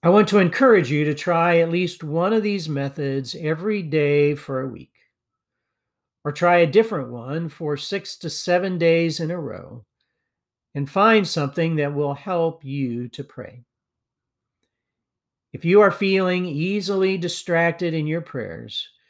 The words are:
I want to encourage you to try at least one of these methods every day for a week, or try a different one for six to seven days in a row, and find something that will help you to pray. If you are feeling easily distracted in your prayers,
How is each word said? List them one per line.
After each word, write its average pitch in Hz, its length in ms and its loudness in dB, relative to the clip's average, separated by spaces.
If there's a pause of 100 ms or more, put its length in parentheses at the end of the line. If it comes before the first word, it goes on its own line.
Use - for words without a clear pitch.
I 170 60 4
want 208 180 6
to 202 100 2
encourage 185 540 4
you 151 140 2
to 147 100 0
try 170 420 2
at 165 140 2
least 175 320 -2
one 165 280 0
of 220 120 2
these 196 260 -4
methods 139 720 -4
every 175 420 -2
day 147 540 2
for 135 260 -8
a 135 60 -6
week, - 260 -14 (1300)
or 147 80 -4
try 175 260 4
a 170 100 6
different 185 420 2
one 135 400 -8
for 147 260 -6
six - 420 -8
to 165 120 -8
seven 180 480 -2
days 165 420 2
in 160 120 -4
a 175 80 -6
row, 117 440 -12 (920)
and 139 140 -4
find 208 380 4
something 165 500 -2
that 147 180 -2
will 143 180 -2
help 165 500 -4
you 127 440 -6
to 131 160 -14
pray. 120 400 -18 (1900)
If - 100 -12
you 190 180 6
are 202 100 6
feeling 185 560 0
easily 190 680 -2
distracted 170 760 -2
in 156 140 -2
your 160 140 -4
prayers, 110 680 -10 (200)